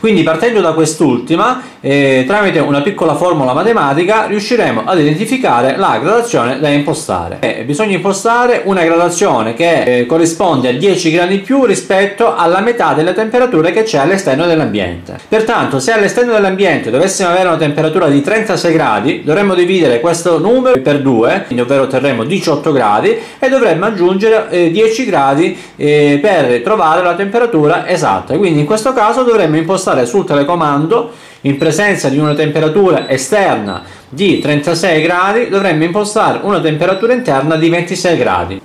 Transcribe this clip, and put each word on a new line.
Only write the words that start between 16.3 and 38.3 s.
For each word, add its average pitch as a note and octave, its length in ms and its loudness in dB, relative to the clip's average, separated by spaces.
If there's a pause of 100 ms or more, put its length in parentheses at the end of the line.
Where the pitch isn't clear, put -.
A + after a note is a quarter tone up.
dell'ambiente F#3+ 580 0
dovessimo F3+ 400 0
avere F3+ 200 2
una E3 80 0
temperatura D#3 500 0
di C#3+ 140 4
trentasei F#3+ 520 0
gradi, B2+ 500 0
dovremmo F#3+ 300 0
dividere F3 460 2
questo E3 400 0
numero B3 420 2
per C#3+ 200 0
due, C3 440 0
quindi, B2 160 -4
ovvero C3+ 220 0
otterremo B2+ 400 -2
diciotto D#3+ 480 -2
gradi, B2 440 2 (220)
e C4 120 0
dovremmo G#3 360 2
aggiungere, G3 640 2
eh, F3 220 2
dieci A3 340 0
gradi, D3+ 500 0 (200)
eh, D3 440 2
per C#3+ 440 2
trovare F3+ 400 0
la F3 100 0
temperatura F3 720 0
esatta. B2+ 480 -2
Quindi E3 260 0
in D3 40 0
questo G#3+ 280 -2
caso A3+ 280 0
dovremmo G#3 360 2
impostare F#3 320 -2 (160)
sul F#3 180 0
telecomando, D#3+ 880 0 (300)
in C#3 160 -2
presenza D#3+ 500 0
di C3+ 100 0
una D3+ 160 0
temperatura D#3 760 0
esterna C3 760 -2 (240)
di D#3+ 320 0
trentasei D#3+ 640 0
gradi, F#3+ 480 0
dovremmo F3+ 340 0
impostare F3+ 600 0
una F#3+ 180 -2
temperatura F3 500 0
interna D#3 460 0
di D#3+ 100 2
ventisei F3 480 0
gradi. F#2+ 500 -2